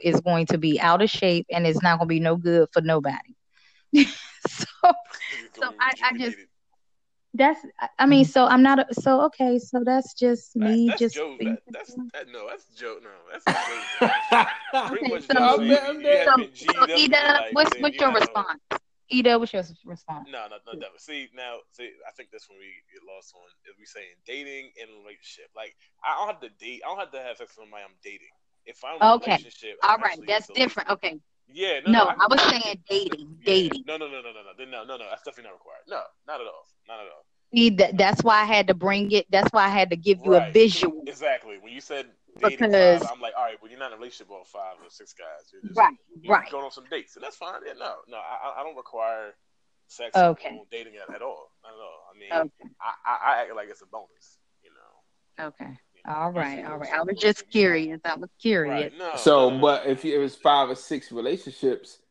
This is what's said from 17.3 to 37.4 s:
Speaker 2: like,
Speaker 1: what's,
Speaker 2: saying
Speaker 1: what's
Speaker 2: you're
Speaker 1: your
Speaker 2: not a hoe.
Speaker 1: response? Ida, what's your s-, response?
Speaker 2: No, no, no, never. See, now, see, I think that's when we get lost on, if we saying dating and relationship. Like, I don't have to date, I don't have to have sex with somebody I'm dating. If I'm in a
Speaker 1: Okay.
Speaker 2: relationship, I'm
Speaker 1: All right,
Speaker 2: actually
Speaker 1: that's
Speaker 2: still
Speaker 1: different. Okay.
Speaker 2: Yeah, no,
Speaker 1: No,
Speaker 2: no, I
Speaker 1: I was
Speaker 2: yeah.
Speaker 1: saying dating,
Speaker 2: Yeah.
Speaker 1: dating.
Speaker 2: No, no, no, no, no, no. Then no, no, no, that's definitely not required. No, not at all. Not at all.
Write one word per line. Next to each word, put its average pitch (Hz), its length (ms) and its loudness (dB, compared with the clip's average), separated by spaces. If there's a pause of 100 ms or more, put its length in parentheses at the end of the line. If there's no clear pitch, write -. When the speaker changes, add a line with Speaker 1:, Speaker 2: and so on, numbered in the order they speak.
Speaker 2:
like, 226 220 -2
Speaker 1:
what's, 302 160 2
Speaker 2:
saying 247 100 -6
Speaker 1:
what's 285 140 -2
Speaker 2:
you're 294 80 -8
Speaker 1:
your 262 80 4
Speaker 2:
not 220 100 2
a 214 40 2
hoe. 220 180 -4
Speaker 1:
response? 180 180 -10 (520)
Ida, 240 260 4
what's 233 140 -6
your 190 80 -4
s-, 165 120 -14 (120)
response? 156 460 -18
Speaker 2:
No, 113 180 -12
no, 107 160 -18
no, 113 140 -16
never. 98 180 -18
See, 143 380 -14
now, 123 220 -14 (140)
see, 120 200 -18 (160)
I - 40 -20
think 117 200 -20
that's 107 180 -20
when 98 80 -20
we 98 80 -20 (280)
get 95 140 -20
lost 95 280 -20
on, 90 60 -20 (240)
if 98 120 -20
we 107 80 -20
saying 95 300 -20 (100)
dating 135 460 -18 (100)
and 110 80 -20 (140)
relationship. - 520 -20
Like, 110 200 -18 (280)
I 143 140 -4
don't 202 100 -6
have 208 140 -12
to 120 80 -18 (140)
date, 123 220 -16
I 151 40 -10
don't 190 100 -10
have 175 120 -14
to 135 100 -14
have 123 160 -14
sex 117 200 -20
with 110 80 -20
somebody 104 180 -20
I'm 95 200 -20
dating. 101 300 -20 (320)
If - 180 -20
I'm 143 140 -12
in 165 40 -10
a 220 140 6
Speaker 1:
Okay. 208 220 0
Speaker 2:
relationship, 113 460 -18
I'm 202 80 4
Speaker 1:
All 220 60 2
right, 220 160 -4
Speaker 2:
actually 160 140 -16
Speaker 1:
that's 214 180 -4
Speaker 2:
still 202 100 -20
Speaker 1:
different. 247 340 -2
Okay. 170 300 -6 (340)
Speaker 2:
Yeah, 170 320 -4
no, 208 60 4
Speaker 1:
No, 226 140 6
Speaker 2:
no, 180 40 2
I 175 40 -2 (100)
Speaker 1:
I 208 40 6
was 269 140 4
Speaker 2:
yeah. - 80 4
Speaker 1:
saying 220 400 -4
dating, 165 500 -4
Speaker 2:
Yeah. - 60 -20
Speaker 1:
dating. 170 400 0
Speaker 2:
No, 151 120 -8
no, 156 100 -10
no, 135 140 -14
no, 117 120 -18
no, 107 80 -20
no. 98 160 -20
Then 131 140 -18
no, 113 120 -12
no, 131 140 -14
no, 113 120 -16
that's 110 120 -12
definitely 117 320 -20
not - 80 -20
required. - 260 -20
No, 143 140 -12 (240)
not 143 160 -12
at 113 60 -14
all. 80 180 -18 (220)
Not 113 140 -16
at 101 40 -16
all. 76 200 -20 (280)